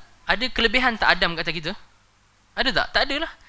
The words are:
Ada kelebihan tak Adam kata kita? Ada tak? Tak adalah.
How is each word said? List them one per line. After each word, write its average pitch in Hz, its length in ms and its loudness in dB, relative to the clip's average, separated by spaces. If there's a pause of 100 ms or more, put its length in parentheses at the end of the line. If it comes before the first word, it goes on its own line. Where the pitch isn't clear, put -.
(280)
Ada 202 240 -2
kelebihan 233 480 2
tak 170 160 4
Adam 180 240 0
kata 170 160 -4
kita? 165 160 -6 (840)
Ada 240 200 0
tak? 143 160 0
Tak 208 160 2
adalah. 294 240 -6 (180)